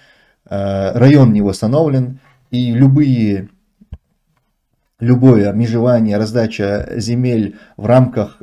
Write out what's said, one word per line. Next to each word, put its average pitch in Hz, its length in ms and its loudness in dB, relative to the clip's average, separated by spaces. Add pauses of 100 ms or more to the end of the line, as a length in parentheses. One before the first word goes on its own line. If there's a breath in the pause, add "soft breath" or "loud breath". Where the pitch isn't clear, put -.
(500 loud breath)
э, 98 420 -4
район 131 400 4
не 104 100 0
восстановлен, 127 800 -2 (320 soft breath)
и 123 220 -4
любые, 123 760 2 (1500)
любое 117 540 4
межевание, 113 640 0
раздача 107 800 -4
земель 117 600 -4 (180 loud breath)
в 104 100 -12
рамках, 123 580 0